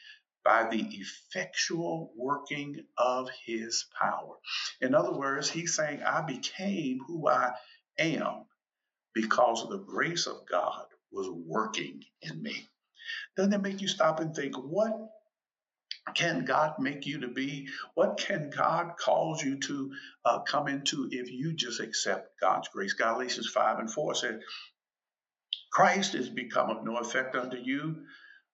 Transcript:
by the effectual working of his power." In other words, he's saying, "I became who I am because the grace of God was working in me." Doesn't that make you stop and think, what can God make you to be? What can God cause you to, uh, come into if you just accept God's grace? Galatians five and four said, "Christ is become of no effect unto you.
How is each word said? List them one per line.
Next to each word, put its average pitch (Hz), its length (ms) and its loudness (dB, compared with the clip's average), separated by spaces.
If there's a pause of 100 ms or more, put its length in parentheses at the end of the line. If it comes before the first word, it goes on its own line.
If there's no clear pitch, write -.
(460)
by 113 240 6
the 113 100 0
effectual 165 1400 -4
working 143 720 -4 (120)
of 127 320 2 (160)
his 113 420 -4 (120)
power." - 360 0 (440)
In 127 140 2
other 160 180 6
words, 139 380 0
he's 165 240 -2
saying, 147 300 -2
"I 147 180 2
became 156 760 -2
who 151 280 -2
I 127 260 4 (440)
am - 480 0 (680)
because 113 520 4
the 101 120 -4
grace 120 480 -2
of - 200 -10
God - 380 0 (260)
was 98 180 -4
working 85 720 -4 (180)
in 80 220 -8
me." 69 260 -8 (680)
Doesn't 196 160 4
that 202 100 2
make 196 200 -4
you 185 60 -2
stop 160 320 4
and 160 160 -2
think, 139 200 -4
what 175 380 0 (1200)
can 160 320 2
God 147 340 2
make 143 260 -2
you 143 160 -4
to 123 60 -4
be? 135 420 -4 (240)
What 196 240 4
can 156 320 -2
God 165 480 0
cause 160 460 2
you 135 180 0
to, 135 320 -4 (320)
uh, 120 140 6
come 143 280 0
into 139 440 -2
if 123 200 -6
you 143 220 -2
just 120 260 -2
accept - 600 -4
God's 95 280 2
grace? 98 260 -4
Galatians 117 560 0
five 113 300 4
and 110 120 -4
four 151 220 0
said, 113 280 -2 (1300)
"Christ 190 420 6
is 123 160 -2
become 123 400 0
of 107 140 -4
no 117 140 -2
effect 131 380 0
unto 127 220 -2
you. 143 480 -2 (480)